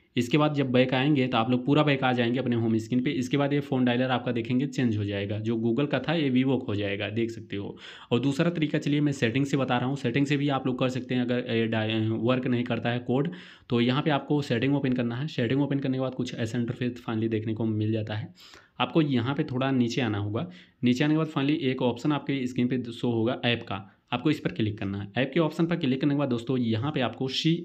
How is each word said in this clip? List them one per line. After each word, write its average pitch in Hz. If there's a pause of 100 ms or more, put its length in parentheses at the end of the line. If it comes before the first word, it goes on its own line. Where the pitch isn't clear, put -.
(180)
इसके 131
बाद 151
जब 139
बैक 127
आएंगे 135
तो 127
आप 113
लोग 123
पूरा 143
बैक 139
आ 127
जाएंगे 120
अपने 120
होम 113
स्क्रीन 123
पे। 143
इसके 139
बाद 143
ये 147
फ़ोन 131
डायलर 123
आपका 123
देखेंगे 127
चेंज 123
हो 104
जाएगा, 101
जो 113
Google 117
का 135
था 151
ये 151
Vivo 127
का -
हो 104
जाएगा, 101
देख 113
सकते 104
हो। 98 (360)
और 120
दूसरा 139
तरीका 156
चलिए 147
मैं 147
सेटिंग 131
से 139
बता 127
रहा 123
हूँ, 127
सेटिंग 135
से 143
भी 143
आप 135
लोग 123
कर 131
सकते 127
हैं। 127
अगर 123
ये 113
डाय-, 110 (120)
वर्क 127
नहीं 120
करता 117
है 120
कोड, 139 (400)
तो 120
यहाँ 123
पे 156
आपको 143
सेटिंग 135
ओपन 139
करना 120
है। 143
सेटिंग 135
ओपन 139
करने 131
के 131
बाद 131
कुछ 120
ऐसा 120
इंटरफेस 120
finally 113
देखने 110
को 113
मिल 107
जाता 107
है। 135 (460)
आपको 147
यहाँ 135
पे 156
थोड़ा 135
नीचे 123
आना 107
होगा, 104 (340)
नीचे 123
आने 151
के 156
बाद 156
finally 147
एक 127
ऑप्शन 123
आपके 139
स्क्रीन 123
पे 127
शो 117
होगा 113
ऐप 117
का, 98 (280)
आपको 127
इस 147
पर -
क्लिक 104
करना 98
है। 101
ऐप 139
के 170
ऑप्शन 165
पर 170
क्लिक 131
करने 147
के 143
बाद 139
दोस्तों 123
यहाँ 113
पे 139
आपको 123
see 160